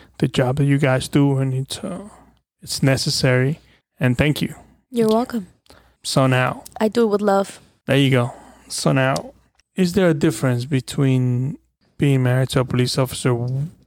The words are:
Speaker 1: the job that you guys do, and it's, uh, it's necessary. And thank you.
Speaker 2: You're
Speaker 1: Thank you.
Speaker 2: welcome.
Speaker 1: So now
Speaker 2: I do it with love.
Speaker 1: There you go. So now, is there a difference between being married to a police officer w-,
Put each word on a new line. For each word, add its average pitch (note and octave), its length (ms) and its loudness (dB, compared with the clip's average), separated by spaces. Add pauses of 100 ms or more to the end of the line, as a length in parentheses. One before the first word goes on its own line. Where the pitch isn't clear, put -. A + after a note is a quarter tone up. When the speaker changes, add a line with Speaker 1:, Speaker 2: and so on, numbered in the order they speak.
(180)
Speaker 1:
the C#3+ 100 0
job C3 280 0
that C#3+ 80 2
you C#3 140 4
guys C3 300 0
do, C#3+ 300 2
and C3+ 160 -2
it's, C3+ 240 -8
uh, F#3+ 300 -12 (540)
it's - 220 -8
necessary. C3 720 0 (400)
And B2+ 180 2
thank D3 260 0
you. - 120 -4 (360)
Speaker 2:
You're A3+ 180 0
Speaker 1:
Thank - 20 2
you. A3 60 2
Speaker 2:
welcome. A#3 300 -4 (580)
Speaker 1:
So C3+ 240 2
now B2+ 340 0 (180)
Speaker 2:
I A3 80 2
do A#3 140 0
it A3+ 40 4
with G3+ 140 0
love. G3 400 0 (260)
Speaker 1:
There C3 100 2
you C#3 140 4
go. B2 220 0 (360)
So - 240 -2
now, C#3 400 0 (440)
is F3+ 160 0
there F#3 160 2
a D#3+ 60 4
difference C#3+ 500 0
between C3 920 0 (400)
being C#3 240 2
married B2+ 280 2
to C3+ 100 0
a B2 40 0
police B2 340 0
officer C3 320 -2
w-, B2+ 380 -2 (180)